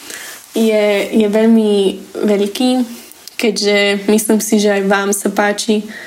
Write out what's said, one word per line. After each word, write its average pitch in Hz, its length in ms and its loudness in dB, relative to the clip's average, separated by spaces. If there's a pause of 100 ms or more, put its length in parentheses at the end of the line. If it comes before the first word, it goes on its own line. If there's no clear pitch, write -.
(560)
je, 214 560 2
je 214 160 2
veľmi 220 440 4 (460)
veľký, 208 520 0 (680)
keďže 202 720 0
myslím 220 320 2
si, - 160 0
že 202 220 2
aj - 100 0
vám 196 240 0
sa - 160 -4
páči 208 560 0 (200)